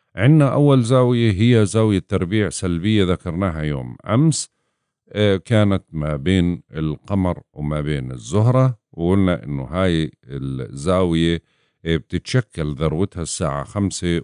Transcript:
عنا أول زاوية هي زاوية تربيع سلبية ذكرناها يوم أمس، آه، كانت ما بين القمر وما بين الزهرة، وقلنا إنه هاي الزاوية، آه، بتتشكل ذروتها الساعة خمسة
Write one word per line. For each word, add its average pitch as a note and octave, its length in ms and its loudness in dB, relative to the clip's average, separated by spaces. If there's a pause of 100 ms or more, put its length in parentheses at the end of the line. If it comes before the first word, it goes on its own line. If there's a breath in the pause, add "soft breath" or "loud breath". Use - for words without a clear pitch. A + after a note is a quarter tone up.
(160)
عنا C#3 380 4
أول C#3 300 4
زاوية B2 480 2
هي A2 340 4
زاوية G#2+ 340 2
تربيع F#2 500 -2
سلبية F#2 540 0
ذكرناها F2 580 -2
يوم C2+ 340 -6 (100)
أمس، C#3 440 2 (600)
آه، G2+ 280 2
كانت G2+ 540 0
ما D2+ 240 -4
بين F2 560 0
القمر E2+ 720 -4 (120)
وما D2+ 280 -4
بين C#2+ 300 -4
الزهرة، A2 680 0 (140)
وقلنا F2+ 520 0
إنه C#2+ 200 -6
هاي D#2+ 480 -2 (140)
الزاوية، D2+ 1160 -2 (440)
آه، E2 120 0
بتتشكل E2 760 -4
ذروتها D#2+ 480 -4
الساعة C#2+ 420 -6
خمسة F2 600 -4